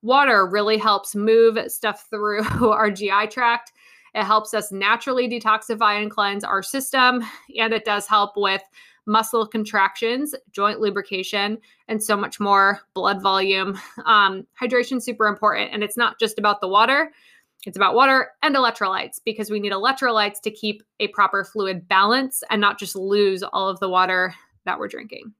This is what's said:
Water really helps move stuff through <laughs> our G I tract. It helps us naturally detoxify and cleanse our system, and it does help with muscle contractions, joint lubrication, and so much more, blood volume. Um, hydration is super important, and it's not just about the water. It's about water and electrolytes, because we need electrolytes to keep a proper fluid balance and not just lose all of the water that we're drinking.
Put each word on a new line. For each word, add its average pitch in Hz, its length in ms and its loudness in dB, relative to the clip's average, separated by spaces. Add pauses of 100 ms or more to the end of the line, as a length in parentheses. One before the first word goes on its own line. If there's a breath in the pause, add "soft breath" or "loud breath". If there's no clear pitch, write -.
Water 247 420 4
really 208 320 0
helps 208 380 0
move 220 420 6 (120)
stuff - 420 -6
through 208 320 -2
<laughs> 214 260 -2
our 214 220 4
G 196 220 -4
I 208 140 2
tract. 240 460 -2 (400 soft breath)
It 214 120 -2
helps 214 300 0
us 208 180 -4
naturally 233 560 0
detoxify 220 760 0
and 208 80 -6
cleanse 202 320 -2
our 190 220 -2
system, 254 580 0 (340 loud breath)
and 226 160 0
it 220 120 -2
does 202 240 -2
help 208 260 2
with 196 280 -2 (440 soft breath)
muscle 220 400 0
contractions, 220 880 -2 (180)
joint 208 260 -2
lubrication, 202 800 -4 (300 soft breath)
and 220 140 -4
so 208 140 0
much - 220 -6
more, 196 420 2 (140)
blood 190 280 -2
volume. 190 540 0 (280 loud breath)
Um, 196 420 4 (140)
hydration 247 380 0
is 233 60 -6
super 220 220 0
important, 208 460 0
and 208 100 -4
it's 208 140 -6
not 226 240 -2
just 220 180 -2
about 208 220 0
the 190 80 -4
water. 254 420 4 (560 soft breath)
It's 185 100 -12
about 190 180 2
water 262 340 4 (140)
and 294 120 0
electrolytes, 226 680 -2
because 220 260 -6
we 208 80 -4
need 202 140 -4
electrolytes 220 680 -2
to 220 80 -4
keep 214 320 -8 (180)
a 208 80 -2
proper 196 360 0
fluid 190 440 -6
balance 226 600 2
and 214 100 0
not 208 180 0
just 190 160 -10
lose 196 480 0
all 190 260 -4
of 190 120 -6
the 196 80 -2
water 185 460 0 (300 loud breath)
that - 140 -6
we're - 80 -8
drinking. - 540 -16